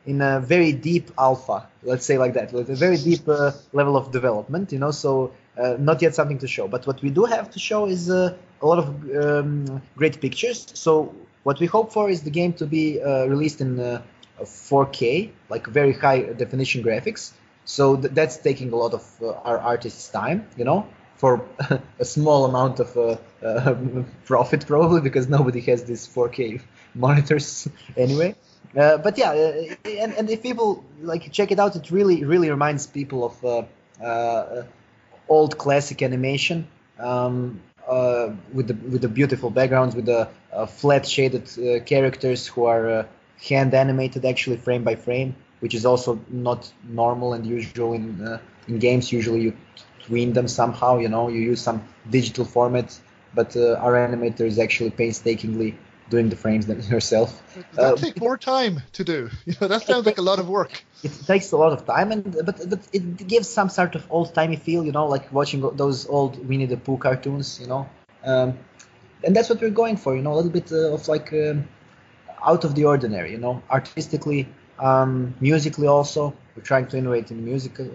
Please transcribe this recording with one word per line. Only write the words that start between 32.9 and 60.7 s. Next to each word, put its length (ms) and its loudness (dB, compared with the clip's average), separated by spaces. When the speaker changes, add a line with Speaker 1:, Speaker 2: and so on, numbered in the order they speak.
Speaker 1:
of, 220 -6
uh, 580 -6
uh, 600 -4
old 280 6
classic 440 0
animation, 640 -2
um, 600 -2
uh, 420 0
with 160 -2
the, 60 -4
with 300 -4
the 40 0
beautiful 440 0
backgrounds, 440 2
with 120 -4
the, 200 2
uh, 140 -4
flat 420 2
shaded, 400 0
uh, 260 0
characters 600 0
who 180 -2
are, 240 2
uh, 160 -2
hand 240 2
animated 520 0
actually 300 -2
frame 300 -4
by 100 0
frame, 400 -4
which 160 -6
is 100 -4
also 320 2
not 420 -4
normal 460 -2
and 120 -6
usual 480 -4
in, 320 -8
uh, 140 -8
in 100 -4
games. 320 2
Usually 300 0
you 120 0
tween 260 0
them 160 2
somehow, 500 2
you 120 0
know, 180 0
you 140 -4
use 200 0
some 220 -4
digital 360 0
format, 520 0
but, 220 0
uh, 240 4
our 140 4
animator 460 0
is 180 0
actually 320 0
painstakingly 840 -2
doing 200 2
the 80 -2
frames 300 0
them 140 -4
<laughs> 140 -2
herself. 460 0
Speaker 2:
That 200 4
Speaker 1:
Uh, 40 6
Speaker 2:
take 220 -6
more 180 0
time 440 -2
to 100 -8
do. 340 -4
<laughs> 80 -20
You 140 -6
know, 80 0
that 140 0
sounds 240 2
like 140 2
a 20 -4
lot 180 2
of 80 -6
work. 380 -4